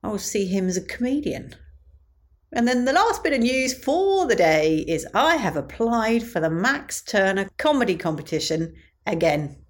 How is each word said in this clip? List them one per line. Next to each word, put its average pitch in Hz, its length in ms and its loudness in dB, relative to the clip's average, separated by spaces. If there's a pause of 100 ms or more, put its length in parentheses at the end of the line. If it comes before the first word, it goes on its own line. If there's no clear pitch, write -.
I - 40 -8
always 202 140 -6
see 202 240 -2
him 185 220 0
as 180 100 -2
a 185 80 -6
comedian. 247 680 -4 (960)
And 240 140 2
then 247 180 2
the 269 80 2
last 427 300 2
bit 302 100 2
of 262 60 0
news 254 340 0
for 370 540 2
the 233 80 2
day 160 520 4
is 160 280 -2
I 311 220 4
have 196 200 -2
applied 226 640 0
for 208 180 -4
the 160 120 0
Max 240 500 -2
Turner 196 560 0
comedy 254 380 2
competition 160 800 -4 (320)
again. 156 500 0 (120)